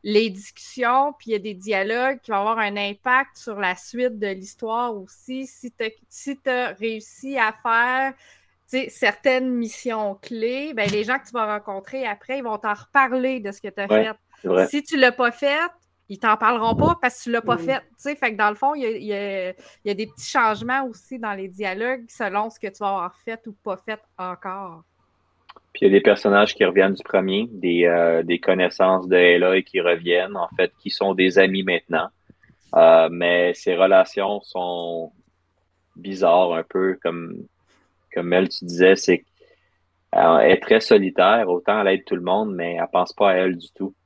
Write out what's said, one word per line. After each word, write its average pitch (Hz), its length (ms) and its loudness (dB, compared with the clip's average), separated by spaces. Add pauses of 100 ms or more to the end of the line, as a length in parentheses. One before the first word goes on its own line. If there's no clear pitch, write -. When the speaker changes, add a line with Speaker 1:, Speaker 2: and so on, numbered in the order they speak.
Speaker 1:
les 214 280 0
discussions, 247 880 -4
puis - 120 -12
il - 20 -2
y 214 40 -2
a - 20 -2
des 208 160 -8
dialogues 214 640 -2
qui - 120 -16
vont 202 60 0
avoir 214 200 -2
un 208 180 -2
impact 247 600 -2
sur 208 220 -14
la 185 180 -2
suite 240 420 -6
de 202 80 -4
l'histoire 220 720 -6
aussi. 254 500 -14
Si - 240 -18
t'as, 220 200 -8 (180)
si - 280 -12
t'as 247 380 -4
réussi 226 640 -10
à 226 240 0
faire, 254 500 0 (560)
tu 254 120 -6
sais, - 100 -8
certaines 254 580 0
missions 220 720 -6
clés, 247 540 -6
ben, 208 160 -2
les 214 140 -2
gens 247 140 -2
que 269 80 -10
tu - 60 -20
vas 233 140 -4
rencontrer 208 580 -8
après, 233 340 -8
ils 262 60 -8
vont 220 140 -6
t'en 214 160 -4
reparler 262 680 -2
de 196 120 -10
ce - 100 -18
que 208 60 -12
t'as 196 180 -8
Speaker 2:
Ouais, 214 200 2
Speaker 1:
fait. 220 60 -8 (300)
Speaker 2:
c'est 180 60 -8
vrai. 185 180 4
Speaker 1:
Si 285 160 -4
tu 294 160 -4
l'as 254 140 6
pas 247 180 0
fait, 285 300 -2 (500)
ils 196 80 -14
t'en 214 180 2
parleront 226 400 0
pas 339 240 2
parce 247 180 -2
que - 60 -20
tu 240 60 -6
l'as 233 100 0
pas 233 160 -2
Speaker 3:
Mm. - 40 -8
Speaker 1:
fait, 262 200 -2
tu - 60 -20 (100)
sais. 294 200 -8
Fait 240 160 -2
que 208 40 -12
dans 208 140 2
le 208 60 -8
fond, 277 180 0
il 285 80 -8
y 240 40 -4
a, 220 40 -2
il 220 140 -8
y 208 100 -6
a, 196 360 -6
il 185 40 -14 (320)
y 202 40 -4
a 202 40 -2
des 214 120 -6
petits - 240 -16
changements 233 560 -2
aussi 240 320 -16
dans 220 140 -8
les 196 160 -10
dialogues 214 640 -8
selon 208 400 -6
ce - 100 -20
que 214 60 -10
tu 196 140 -12
vas 202 80 -4
avoir 180 360 -6
fait 226 220 -12
ou 214 60 -16
pas 196 260 -10
fait 214 220 -12 (180)
encore. 185 640 -12 (880)
Speaker 2:
Puis - 140 0
il - 20 8
y - 20 6
a 98 80 6
des - 40 4
personnages 101 520 4
qui 104 100 2
reviennent 95 300 4
du - 80 -14
premier, 98 480 -2
des, 87 360 0
euh, 85 360 2
des 85 160 -2
connaissances 92 680 0
de 92 80 4
Aloy 90 480 6
qui 92 160 -4
reviennent, 87 560 0
en 85 200 -6
fait, 92 220 0
qui 98 120 -10
sont 98 240 -2
des 92 240 2
amis 95 260 2
maintenant. 85 440 -2 (680)
Euh, 82 340 8
mais 87 440 0
ces 95 200 -4
relations 98 680 2
sont 87 680 -8 (840)
bizarres 92 580 2
un 82 80 -4
peu, 95 400 -4
comme, 85 360 -8 (760)
comme 87 200 -4
elle, 92 160 4
tu - 160 -12
disais, 90 280 6
c'est, 92 300 0 (880)
euh, 82 240 6
elle 65 140 6
est - 100 2
très 110 180 4
solitaire, 98 680 4
autant 90 320 0
elle 98 140 2
aide 92 100 -4
tout - 120 -4
le 87 60 -6
monde, 101 320 -2
mais 85 200 -6
elle 85 180 -4
pense 90 200 0
pas 101 180 2
à 92 40 2
elle 92 220 0
du 87 180 -16
tout. 95 200 -10 (120)